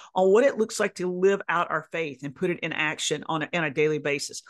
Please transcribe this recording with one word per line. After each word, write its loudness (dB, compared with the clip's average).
on 6
what 6
it 2
looks -2
like 0
to -4
live 2
out 0
our -2
faith -6
and -8
put -2
it -4
in -4
action -2
on -2
a, -8
on 0
a -2
daily 2
basis, -4